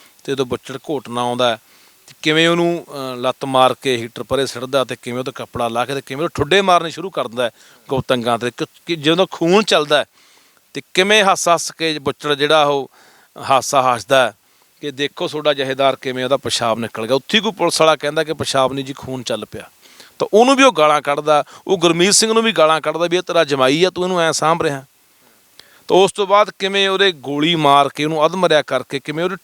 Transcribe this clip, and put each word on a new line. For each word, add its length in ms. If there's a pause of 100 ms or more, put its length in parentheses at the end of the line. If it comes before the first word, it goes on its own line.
(240)
ਤੇ 80
ਜਦੋਂ 140
ਬੁੱਚੜ 320
ਘੋਟਣਾ 440
ਆਉਂਦਾ 380 (480)
ਤੇ 140
ਕਿਵੇਂ 260
ਉਹਨੂੰ, 420
ਅਹ, 280
ਲੱਤ 280
ਮਾਰ 280
ਕੇ 240
ਹੀਟਰ 260
ਪਰੇ 220
ਸਿੱਟਦਾ 380
ਤੇ 180
ਕਿਵੇਂ 180
ਉਹਦਾ 120
ਕੱਪੜਾ 360
ਲਾ 180
ਕੇ 80
ਤੇ 120
ਕਿਵੇਂ 180
ਉਹ 60
ਠੁੱਡੇ 320
ਮਾਰਨੇ 280
ਸ਼ੁਰੂ 200
ਕਰ 180
ਦਿੰਦਾ 240 (380)
ਗੋਤੰਗਾਂ 500
ਤੇ, 180
ਕਿ, 80 (200)
ਕਿ 100
ਜਦੋਂ 360
ਖੂਨ 320
ਚੱਲਦਾ 420 (680)
ਤੇ 80 (120)
ਕਿਵੇਂ 300
ਹੱਸ-ਹੱਸ 480
ਕੇ 280
ਬੁੱਚੜ 340
ਜਿਹੜਾ 300
ਉਹ 280 (500)
ਹਾਸਾ 520
ਹੱਸਦਾ 400 (480)
ਕਿ 100
ਦੇਖੋ 360
ਤੁਹਾਡਾ 260
ਜਥੇਦਾਰ 420
ਕਿਵੇਂ 280
ਉਹਦਾ 140
ਪਿਸ਼ਾਬ 420
ਨਿਕਲ 280
ਗਿਆ। 80
ਉੱਥੇ 240
ਕੋਈ 120
ਪੁਲਿਸ 300
ਵਾਲਾ 140
ਕਹਿੰਦਾ 280
ਕਿ 100
ਪਿਸ਼ਾਬ 400
ਨਹੀਂ 120
ਜੀ, 80
ਖੂਨ 300
ਚੱਲ 220
ਪਿਆ, 240 (500)
ਤਾਂ 140
ਉਹਨੂੰ 220
ਵੀ 80
ਉਹ 80
ਗਾਲਾਂ 300
ਕੱਢਦਾ, 420 (240)
ਉਹ 100
ਗੁਰਮੀਤ 360
ਸਿੰਘ 200
ਨੂੰ 100
ਵੀ 80
ਗਾਲਾਂ 300
ਕੱਢਦਾ 260
ਵੀ 100
ਇਹ 40
ਤੇਰਾ 220
ਜਮਾਈ 400
ਆ, 60
ਤੂੰ 140
ਇਹਨੂੰ 180
ਐਂ 120
ਸਾਂਭ 280
ਰਿਹਾ। 240 (1000)
ਤਾਂ 100
ਉਸ 140
ਤੋਂ 160
ਬਾਅਦ 320
ਕਿਵੇਂ 300
ਉਹਦੇ 220
ਗੋਲੀ 440
ਮਾਰ 340
ਕੇ 160
ਉਹਨੂੰ 200
ਅਧਮਰਿਆ 360
ਕਰਕੇ 380
ਕਿਵੇਂ 240
ਉਹਦੇ 200